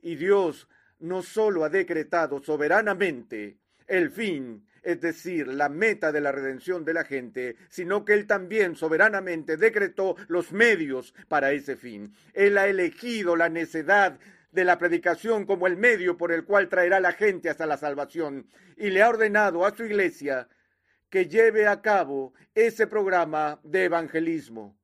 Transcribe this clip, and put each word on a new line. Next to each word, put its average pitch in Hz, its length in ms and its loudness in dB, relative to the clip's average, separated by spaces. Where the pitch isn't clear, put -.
Y 165 140 -8
Dios 180 520 0
no 175 220 -6
solo 202 420 -2
ha 151 60 -2
decretado 160 760 -2
soberanamente 151 1160 -2
el 175 240 0
fin, 135 560 -8
es 175 160 -4
decir, 160 480 -6
la 143 220 -2
meta 175 420 -2
de 151 80 0
la 143 140 -2
redención 135 500 -6
de 160 100 -4
la 160 120 -2
gente, 127 500 -8
sino 190 340 -4
que 202 80 0
Él 208 160 2
también 196 480 0
soberanamente 165 800 0
decretó 196 640 0
los 170 240 -2
medios 160 640 0
para 139 240 0
ese 143 240 -6
fin. 104 360 -16
Él 202 240 4
ha 196 100 2
elegido 190 680 -2
la 165 100 2
necedad 165 720 0
de 180 140 0
la 180 120 4
predicación 175 680 0
como 185 200 0
el 180 120 2
medio 185 400 2
por 170 160 -2
el 165 100 -2
cual 196 240 2
traerá 185 300 2
a 190 40 2
la 180 120 2
gente 190 360 0
hasta 156 160 -6
la 147 120 -2
salvación, 143 720 -6
y 208 140 -2
le 190 120 4
ha 220 60 8
ordenado 208 580 2
a 208 80 0
su 233 120 -10
iglesia 151 640 -2
que 185 180 0
lleve 214 400 4
a 202 140 0
cabo 143 520 0
ese 220 320 2
programa 165 800 0
de 185 220 0
evangelismo. 160 1000 -4